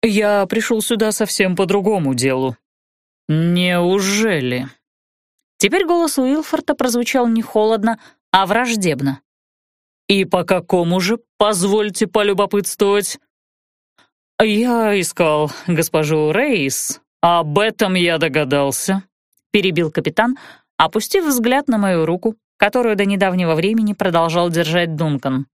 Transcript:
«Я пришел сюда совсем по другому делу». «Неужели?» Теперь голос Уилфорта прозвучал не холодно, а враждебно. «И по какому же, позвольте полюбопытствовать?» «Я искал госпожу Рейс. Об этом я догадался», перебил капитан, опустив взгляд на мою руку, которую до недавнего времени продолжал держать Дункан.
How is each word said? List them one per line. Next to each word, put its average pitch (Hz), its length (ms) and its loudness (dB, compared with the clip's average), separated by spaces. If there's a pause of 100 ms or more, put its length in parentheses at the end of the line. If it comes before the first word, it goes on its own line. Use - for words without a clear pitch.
«Я 208 440 2
пришел 220 360 -2
сюда 214 300 0
совсем 196 420 -2
по 190 120 0
другому 185 480 0
делу». 131 420 -2 (720)
«Неужели?» 175 1400 0 (920)
Теперь 330 280 2
голос 339 320 0
Уилфорта 294 560 -2
прозвучал 247 520 0
не 226 140 0
холодно, 220 580 0 (320)
а 190 140 4
враждебно. 185 760 -2 (880)
«И 196 180 2
по 180 180 0
какому 175 560 0
же, 202 180 -2 (200)
позвольте 208 680 0
полюбопытствовать?» 202 1120 0 (1200)
«Я 220 640 2
искал 151 500 0 (160)
госпожу 156 680 0
Рейс. 196 680 -2 (220)
Об 170 360 2
этом 214 360 0
я 170 240 2
догадался», 147 840 -2 (480)
перебил 170 380 0
капитан, 214 460 -2 (400)
опустив 220 480 0
взгляд 262 440 0
на 233 100 0
мою 185 260 0
руку, 180 320 -2 (220)
которую 220 380 2
до 196 100 0
недавнего 180 480 2
времени 208 400 0
продолжал 170 560 0
держать 170 460 0
Дункан. 139 580 -2